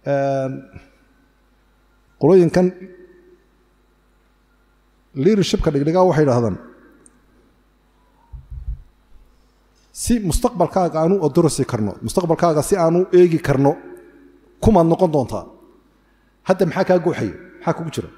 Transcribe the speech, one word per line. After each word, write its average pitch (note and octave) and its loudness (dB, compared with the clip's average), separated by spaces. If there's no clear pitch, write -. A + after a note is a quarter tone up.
Een, C#3 -4
qolooyinkan F3+ 4
leadership-ka F#3+ 0
dhigdhigaa D#3+ 2
waxay D3+ 2
yidhaahdaan, A#2+ 0
"Si - -2
mustaqbalkaaga F3+ 0
aanu E3+ 2
odorosi D3 2
karno, G#2+ -4
mustaqbalkaaga D#3+ 0
si - 0
aanu E3+ 2
eegi F3 4
karno, C#3 2
kumaad F3+ 4
noqon E3 2
doontaa? A2 -4
Hadda F#3 0
maxaa F3 -2
kaa F3+ 4
guuxaya? A#2+ -4
Maxaa - -6
kugu E3 -10
jira?" - -8